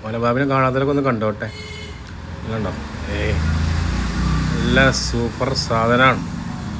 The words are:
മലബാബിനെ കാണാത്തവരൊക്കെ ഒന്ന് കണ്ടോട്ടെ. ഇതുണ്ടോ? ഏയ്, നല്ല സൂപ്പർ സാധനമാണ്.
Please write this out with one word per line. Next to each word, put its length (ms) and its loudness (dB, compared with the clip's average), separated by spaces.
മലബാബിനെ 480 0
കാണാത്തവരൊക്കെ 420 2
ഒന്ന് 140 2
കണ്ടോട്ടെ. 400 0
ഇതുണ്ടോ? 280 -4
ഏയ്, 180 0
നല്ല 320 4
സൂപ്പർ 440 -2
സാധനമാണ്. 580 4